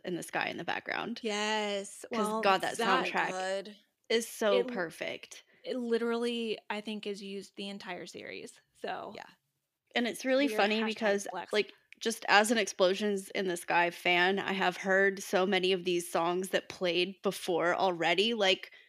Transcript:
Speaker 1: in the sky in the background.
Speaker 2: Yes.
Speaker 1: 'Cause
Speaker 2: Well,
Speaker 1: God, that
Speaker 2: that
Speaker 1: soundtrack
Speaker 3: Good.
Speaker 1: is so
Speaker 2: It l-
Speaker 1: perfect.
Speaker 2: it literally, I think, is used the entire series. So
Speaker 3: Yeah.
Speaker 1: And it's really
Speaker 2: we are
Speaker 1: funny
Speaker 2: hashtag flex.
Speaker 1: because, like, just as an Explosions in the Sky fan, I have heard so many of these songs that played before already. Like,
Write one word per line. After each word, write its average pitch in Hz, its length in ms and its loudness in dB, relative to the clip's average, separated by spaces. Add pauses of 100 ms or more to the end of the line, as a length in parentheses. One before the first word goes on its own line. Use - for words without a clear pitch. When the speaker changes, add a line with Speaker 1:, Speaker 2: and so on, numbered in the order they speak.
Speaker 1:
in 185 120 -4
the 165 60 -6
sky - 260 -4
in - 80 -6
the 170 80 -10
background. - 580 -6
Speaker 2:
Yes. 208 880 -4
Speaker 1:
'Cause 214 220 0
Speaker 2:
Well, 220 80 -2
Speaker 1:
God, 190 200 4
that - 160 -2
Speaker 2:
that 196 360 2
Speaker 1:
soundtrack 175 100 2
Speaker 3:
Good. 190 520 -4 (320)
Speaker 1:
is 226 200 2
so 196 340 4
Speaker 2:
It 254 60 -8
l- 202 160 -4
Speaker 1:
perfect. - 600 -10 (200)
Speaker 2:
it 247 140 -6
literally, 233 800 -2 (120)
I 214 120 -4
think, 214 240 -8
is 196 160 -6
used 196 340 -12
the 202 120 -8
entire 196 380 -10
series. - 540 -12 (200)
So - 360 -8
Speaker 3:
Yeah. - 100 -12 (680)
Speaker 1:
And 240 140 2
it's - 160 -6
really 269 240 4
Speaker 2:
we - 80 -4
are 202 120 6
Speaker 1:
funny 220 140 2
Speaker 2:
hashtag 220 200 0
flex. 202 200 4
Speaker 1:
because, - 60 -8 (240)
like, 208 220 2 (260)
just - 280 -2
as 208 220 4
an 233 80 2
Explosions 196 720 2
in 190 180 -2
the 175 80 -2
Sky 175 340 2
fan, 180 480 2
I 180 140 -2
have 185 260 0
heard 196 440 4
so 190 240 2
many 185 260 2
of 175 120 0
these 175 260 0
songs 175 400 0
that - 180 -2
played 180 540 -2
before 175 520 0
already. 180 600 2
Like, 190 380 2 (160)